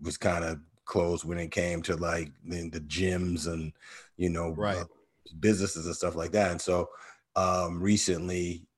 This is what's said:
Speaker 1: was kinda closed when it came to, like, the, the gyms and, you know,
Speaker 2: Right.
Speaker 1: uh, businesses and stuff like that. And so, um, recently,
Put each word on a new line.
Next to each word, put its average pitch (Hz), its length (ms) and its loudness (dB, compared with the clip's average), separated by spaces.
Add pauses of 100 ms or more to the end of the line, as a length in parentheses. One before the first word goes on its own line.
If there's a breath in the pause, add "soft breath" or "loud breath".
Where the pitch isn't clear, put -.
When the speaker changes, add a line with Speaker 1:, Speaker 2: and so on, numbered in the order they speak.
Speaker 1:
was 80 160 -6
kinda 82 420 0 (240)
closed 87 400 2
when 85 140 -4
it 80 120 -4
came 87 320 0
to, 87 140 0
like, 82 340 -2 (140)
the, 85 240 -6
the 80 120 -8
gyms 85 720 0
and, 80 220 -4 (440 loud breath)
you 87 120 2
know, 85 220 0
Speaker 2:
Right. 98 260 0
Speaker 1:
uh, 87 80 -4 (560)
businesses 95 460 4
and 80 100 -4
stuff 87 180 -2
like 82 180 -4
that. 101 180 4
And 87 100 -2
so, 90 300 2 (460 loud breath)
um, 90 460 2
recently, 90 840 2 (120)